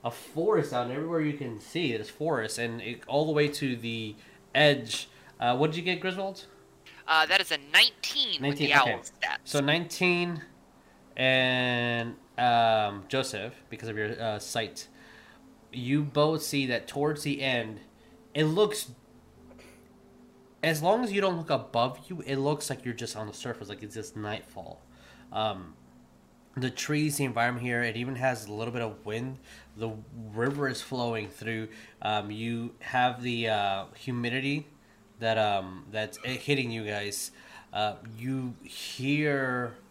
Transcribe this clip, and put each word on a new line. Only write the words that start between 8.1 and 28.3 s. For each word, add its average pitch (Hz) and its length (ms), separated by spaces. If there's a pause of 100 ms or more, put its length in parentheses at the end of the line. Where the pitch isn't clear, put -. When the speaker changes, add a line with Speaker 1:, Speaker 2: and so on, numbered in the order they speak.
Speaker 2:
with 143 160
Speaker 1:
Nineteen, 147 80
Speaker 2:
the 143 140
Speaker 1:
okay. 120 120
Speaker 2:
owl - 60
stats. - 460
Speaker 1:
So 147 160
nineteen 170 800 (760)
and, 123 1000 (200)
um, 113 720
Joseph, 123 460 (160)
because 113 180
of 107 80
your, 107 240
uh, 107 200
sight, - 480 (840)
you 131 300
both 151 400
see 139 240
that 120 220
towards 147 340
the 139 200
end, 113 380 (540)
it 156 100
looks, 190 460 (1700)
as 156 200
long 220 220
as 202 80
you 202 80
don't 185 180
look 160 120
above 123 580
you, - 180
it 135 100
looks 143 320
like 127 160
you're 123 80
just 113 240
on 107 120
the 101 60
surface, 113 340
like 101 160
it's 101 100
just 107 220
nightfall. 104 640 (520)
Um, 95 420 (840)
the 127 140
trees, 151 480
the 143 60
environment 120 400
here, 120 180
it 113 140
even 123 200
has 120 300